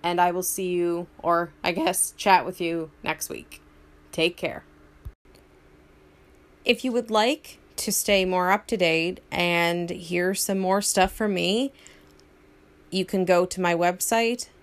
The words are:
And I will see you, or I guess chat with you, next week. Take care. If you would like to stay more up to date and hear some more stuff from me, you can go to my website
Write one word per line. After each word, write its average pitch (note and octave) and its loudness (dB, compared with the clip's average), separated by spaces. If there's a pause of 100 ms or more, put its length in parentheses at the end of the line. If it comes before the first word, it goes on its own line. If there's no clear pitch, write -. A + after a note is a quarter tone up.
And F3 2
I F3+ 6
will F3+ -2
see F#3 -4
you, F3 -2 (100)
or E3+ 0 (120)
I F3 0
guess G3 -2
chat F3+ 4
with - -8
you, E3 -4 (100)
next D#3 -6
week. - -14 (520)
Take F3 0
care. - -8 (2000)
If A#3+ 0
you B3+ -2
would A#3 -4
like A3 0 (200)
to - -4
stay G3 2
more F#3 2
up G#3 0
to A3+ -2
date E3+ 0 (120)
and F3 0
hear F3 -2
some G3 -2
more F#3+ 2
stuff F#3+ 2
from G#3 -2
me, G3 0 (1160)
you F#3+ 0
can F#3 0
go F3 4
to F#3 -8
my F3 2
website A3+ 0 (140)